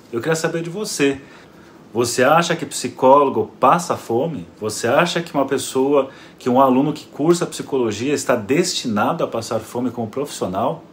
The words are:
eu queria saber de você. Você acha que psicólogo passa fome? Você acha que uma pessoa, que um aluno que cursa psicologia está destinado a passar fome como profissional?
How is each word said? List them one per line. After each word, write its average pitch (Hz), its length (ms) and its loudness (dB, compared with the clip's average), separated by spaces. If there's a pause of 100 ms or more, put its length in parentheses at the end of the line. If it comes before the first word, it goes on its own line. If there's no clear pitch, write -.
(120)
eu 120 80 -4
queria 160 160 0
saber 170 260 -2
de 165 80 -8
você. 151 500 -2 (760)
Você 117 300 0
acha 160 320 4
que 151 100 -6
psicólogo 131 960 2
passa 147 360 2
fome? 120 520 -4 (120)
Você 110 280 -6
acha 165 340 2
que 170 120 -12
uma 139 120 0
pessoa, 135 640 0 (280)
que - 120 -4
um 123 100 4
aluno 135 340 4
que - 120 -12
cursa 170 400 0
psicologia 127 680 -2
está 139 220 0
destinado 131 880 0
a 127 40 -2
passar 113 320 -4
fome 120 320 -6
como 117 160 -8
profissional? 120 840 -4